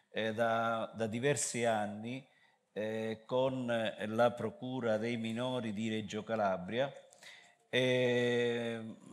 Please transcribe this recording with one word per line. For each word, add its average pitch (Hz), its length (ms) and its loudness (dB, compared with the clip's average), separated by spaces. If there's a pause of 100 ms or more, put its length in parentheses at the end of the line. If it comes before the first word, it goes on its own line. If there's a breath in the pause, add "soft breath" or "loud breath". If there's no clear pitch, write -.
(100)
eh, 110 240 -2
da, 113 600 0
da 113 120 -2
diversi 120 580 0
anni 110 580 0 (520)
eh, 110 500 -2
con 127 420 0 (400)
la 113 260 4
Procura 127 680 -2
dei 117 180 -2
Minori 113 560 -2
di 110 160 -2
Reggio 107 340 -2
Calabria. 107 680 0 (800 soft breath)
E 120 1120 2 (320)